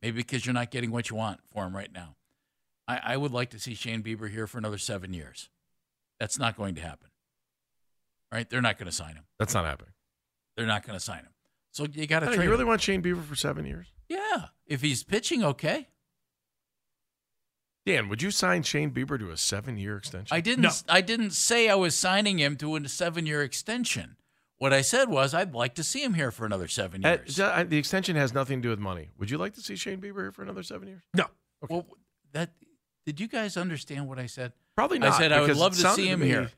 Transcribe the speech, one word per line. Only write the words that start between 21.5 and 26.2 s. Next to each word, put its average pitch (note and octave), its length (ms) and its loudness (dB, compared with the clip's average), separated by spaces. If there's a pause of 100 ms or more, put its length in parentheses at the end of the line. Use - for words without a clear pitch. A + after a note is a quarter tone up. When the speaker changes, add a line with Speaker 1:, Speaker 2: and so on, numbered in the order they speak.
Speaker 1:
I G3+ 60 8
was F3+ 220 4
signing G3 420 2
him C#3+ 200 2
to D3+ 180 -2
a C#3+ 120 -4
seven-year D#3 540 -2
extension. G#3+ 760 -4 (420)
What C3+ 140 4
I C3+ 100 6
said B3 260 4
was C#3 260 4
I'd F3 200 0
like B2 200 0
to E3 80 -4
see C4 200 -2
him A#3+ 120 0
here C#3 160 2